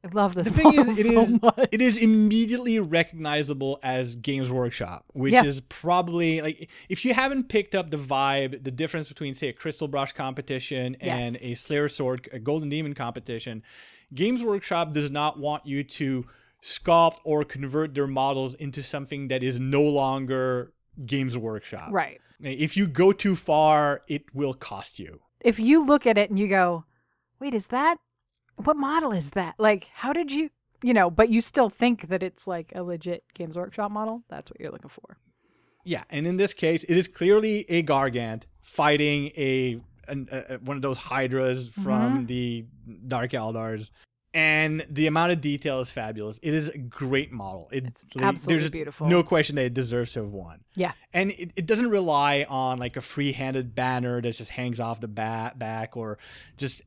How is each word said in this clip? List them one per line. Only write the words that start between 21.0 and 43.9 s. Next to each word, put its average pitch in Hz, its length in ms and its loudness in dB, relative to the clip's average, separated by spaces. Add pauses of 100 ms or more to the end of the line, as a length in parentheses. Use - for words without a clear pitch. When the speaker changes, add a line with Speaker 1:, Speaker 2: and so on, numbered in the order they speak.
Speaker 2:
Games 131 320 -2
Workshop. 110 540 -8
Speaker 1:
Right. 196 280 -4 (220)
Speaker 2:
If 143 340 -4
you 196 100 2
go 175 280 4
too 196 220 0
far, 151 720 4
it 147 160 -6 (120)
will 135 180 -2
cost - 460 -14
you. 85 220 -16 (180)
Speaker 1:
If 233 200 2
you 285 260 8
look 285 200 6
at 220 120 6
it 208 120 2
and 202 80 0
you 208 100 2
go, 175 360 2 (560)
"Wait, 269 160 -6
is 202 120 -2
that, 311 300 2 (600)
what 302 200 2
model 285 360 0
is 147 180 -4
that? 175 260 -4
Like, 214 360 4
how 254 200 -4
did 311 180 -2
you," 302 180 -2 (340)
you 247 100 4
know, 190 160 6
but 214 200 6
you 226 100 4
still 233 300 2
think 226 400 0
that 185 120 -2
it's, - 240 -8
like, 170 300 -8
a 180 80 -8
legit 175 400 -6 (100)
Games 160 240 -12
Workshop 202 320 -6
model, 220 400 -6
that's - 220 -16
what - 80 -20
you're - 120 -12
looking - 180 -18
for. - 280 -20 (680)
Speaker 2:
Yeah, 175 260 -6
and 151 160 -4
in 180 100 -2
this 196 160 2
case, 165 300 0
it 165 140 2
is 180 100 2
clearly 208 600 2
a 170 120 2
Gargant 123 600 0 (180)
fighting 147 680 2 (100)
a, 131 420 -2 (300)
an, 139 220 -8
a, 131 240 -10
a, - 40 -14
one 131 160 -8
of 135 80 -6
those 135 160 -2
Hydras 131 680 -2
from 127 480 0
Speaker 1:
Mm-hmm. 123 100 -2
Speaker 2:
the 120 380 -4 (420)
Dark 127 240 -4
Eldars. 113 580 -6 (440)